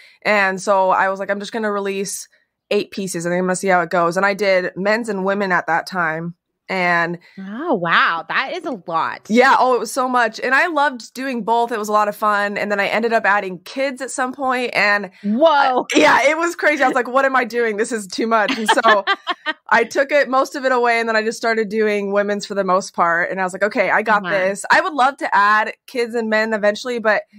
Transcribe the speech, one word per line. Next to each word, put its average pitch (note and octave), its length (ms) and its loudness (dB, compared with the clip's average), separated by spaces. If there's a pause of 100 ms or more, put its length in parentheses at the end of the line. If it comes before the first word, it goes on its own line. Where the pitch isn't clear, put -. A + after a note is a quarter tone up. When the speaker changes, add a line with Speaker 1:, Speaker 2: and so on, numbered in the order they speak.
(260)
Speaker 1:
And F#3+ 340 2
so F#3+ 300 4
I F#3+ 180 4
was F#3+ 100 -2
like, G3 120 -6
"I'm G3+ 100 -2
just G3+ 120 -10
gonna A3 200 -2
release G3 560 -4 (420)
eight G#3 200 0
pieces, F3+ 340 -6
and F3 100 -2
I'm F#3 100 0
gonna F#3 120 0
see G3 120 -4
how F3+ 120 4
it E3+ 100 -2
goes." F3 280 2
And G3 80 2
I G3+ 80 2
did F#3 420 0
men's G#3+ 320 0
and G3 160 -4
women G3 260 0
at F3 160 0
that D#3+ 200 -2
time. E3+ 480 -4 (360)
And F3 480 0 (200)
Speaker 2:
Oh, A#3 380 -4
wow. E3+ 520 0
That A#3 260 -4
is F4+ 120 -8
a C4 200 -6
lot. D#3 440 -4
Speaker 1:
Yeah. B3 280 6
Oh, B3+ 160 4
it G#3+ 60 0
was A3 100 -8
so C4 160 -2
much. A#3+ 320 0
And B3+ 160 -2
I D#4 120 4
loved C#4+ 480 -2
doing B3 280 -6
both. A#3 300 0
It A3 60 -4
was G#3 100 -6
a G#3 40 -2
lot G#3+ 160 2
of G#3 80 -6
fun. G3+ 420 0
And G#3 120 -2
then G3+ 80 0
I G3 100 0
ended A3+ 260 0
up A3 100 2
adding F#3+ 360 0
kids C4+ 420 -6
at A#3+ 80 -8
some B3+ 240 -4
point. B3+ 400 -2
And G3+ 360 2 (120)
Speaker 2:
Whoa. A3+ 260 4
Speaker 1:
I, C#4 340 2 (140)
yeah, C4+ 320 4
it D#4 80 2
was E4+ 200 -2
crazy. D4 280 0
I B3+ 40 4
was - 60 0
like, B3 140 -2
"What C4 160 2
am C4+ 120 0
I B3 80 2
doing? A3+ 340 -2
This A#3 120 -2
is G#3+ 160 -6
too A3+ 200 -4
much." A3+ 320 0
And G#3+ 100 -2
so - 380 4
Speaker 2:
<laughs> - 640 -6
Speaker 1:
I A#3 140 4
took C#4+ 280 -2
it, C4+ 180 2
most C4 260 0
of B3+ 100 -6
it C4 60 2
away. A#3+ 280 2
And A#3 80 -2
then A3 80 0
I G#3+ 60 2
just A3+ 160 -4
started A3 320 0
doing G#3 420 0
women's G3+ 340 0
for G3+ 80 -10
the G3 100 0
most F#3+ 300 0
part. E3+ 360 2
And F#3 100 -6
I F#3 40 0
was F#3 100 -4
like, F#3+ 80 -4
"Okay, G3+ 280 0
I F#3 120 2
got G#3 240 0
Speaker 2:
Uh-huh. E3+ 80 -2
Speaker 1:
this." F#3+ 360 0
I C#4+ 120 4
would F4 120 -4
love C4+ 240 2
to - 160 -4
add G#3+ 380 2 (140)
kids A#3 280 -4
and A3+ 160 -2
men A3 220 0
eventually, G#3+ 460 -2
but G#3 240 0 (160)